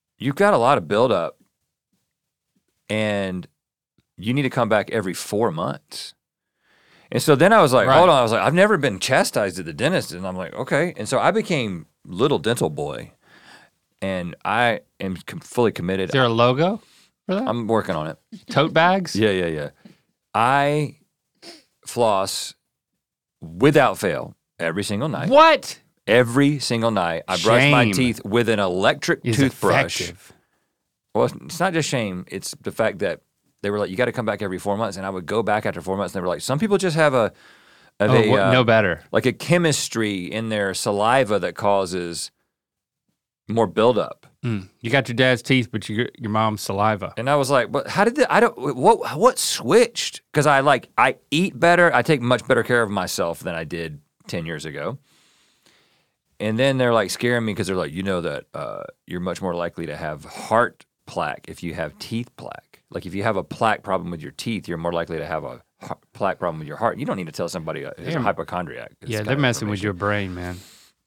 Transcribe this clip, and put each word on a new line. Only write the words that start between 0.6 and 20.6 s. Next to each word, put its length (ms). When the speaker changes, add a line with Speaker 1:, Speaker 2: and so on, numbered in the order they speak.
Speaker 1:
of 100
buildup, 500
and 580
you 160
need 100
to 60
come 200
back 220
every 220
four 380
months." 640
And 100
so 140
then 180
I 80
was 120
like, 140
Speaker 2:
Right. 100
Speaker 1:
"Hold 120
on." 80
I 60
was 80
like, 100
"I've 120
never 240
been 220
chastised 600
at 60
the 80
dentist." 380
And 140
I'm 100
like, 180
"Okay." 440
And 100
so 120
I 120
became 540
little 340
dental 300
boy, 420
and 420
I 380
am 180
com-, 220
fully 320
committed. 380
Speaker 2:
Is 40
there 100
a 60
logo 520
for 100
that? 120
Speaker 1:
I'm 200
working 280
on 120
it. 100
Speaker 2:
Tote 240
bags? 420
Speaker 1:
Yeah, 160
yeah, 160
yeah. 220
I 640